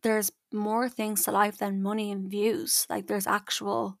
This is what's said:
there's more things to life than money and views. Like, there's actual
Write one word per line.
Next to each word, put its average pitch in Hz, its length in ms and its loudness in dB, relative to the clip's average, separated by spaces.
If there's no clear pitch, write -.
there's 214 280 2
more 214 360 0
things 214 360 -2
to 208 80 0
life 208 260 2
than 196 240 -2
money 208 300 0
and 196 180 -4
views. 208 600 2
Like, 202 180 -4
there's 202 180 0
actual 202 760 -2